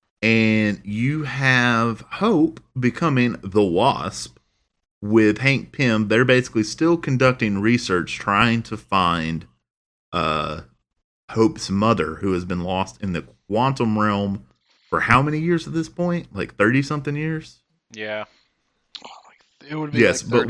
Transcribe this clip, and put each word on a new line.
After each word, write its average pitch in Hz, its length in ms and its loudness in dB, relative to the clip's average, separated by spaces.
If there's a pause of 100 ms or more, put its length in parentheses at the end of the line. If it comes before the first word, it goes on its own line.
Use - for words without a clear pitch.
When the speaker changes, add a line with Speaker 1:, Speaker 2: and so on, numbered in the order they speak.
(200)
Speaker 1:
and 110 640 2
you 123 400 -2
have 123 800 0
Hope 190 580 0 (180)
becoming 123 640 2
the 98 220 2
Wasp 95 760 -2 (640)
with 107 380 4
Hank 131 340 0
Pym. 110 360 0
They're 113 180 4
basically 123 380 2
still 165 340 0
conducting 127 600 0
research, 104 560 0
trying 113 480 2
to 110 120 -10
find, 85 680 -4 (680)
uh, 78 480 -2 (680)
Hope's - 400 0
mother, 98 460 0
who 95 180 -4
has 90 100 -4
been 90 180 -6
lost 92 400 -6
in 95 120 -4
the 76 80 -6 (260)
quantum 117 500 0
realm 101 480 -2 (420)
for 82 120 -2
how 120 220 4
many 151 160 -2
years 165 280 -2
at 143 80 -12
this 160 140 -4
point? 175 460 -6
Like, 95 220 -6
thirty-something 139 600 0
years? 156 460 -8 (280)
Speaker 2:
Yeah. 107 340 -10 (1400)
Speaker 3:
It 151 80 -12
would 151 160 -6
be, 120 80 2
Speaker 1:
Yes, 113 220 4
Speaker 3:
like, - 80 -12
Speaker 1:
but 120 80 2 (120)